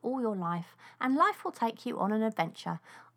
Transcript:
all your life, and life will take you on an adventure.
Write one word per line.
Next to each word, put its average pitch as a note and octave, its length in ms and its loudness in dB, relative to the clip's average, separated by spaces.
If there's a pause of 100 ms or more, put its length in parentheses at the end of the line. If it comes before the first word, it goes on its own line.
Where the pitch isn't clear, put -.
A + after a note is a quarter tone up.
all C4 200 -2
your A3 140 0
life, E3+ 420 -4 (240)
and C4 140 2
life G4 280 4
will F#4 80 -2
take - 340 -2
you A#3+ 140 -2
on G3 140 2
an A3 100 2
adventure. E3+ 560 -2 (380)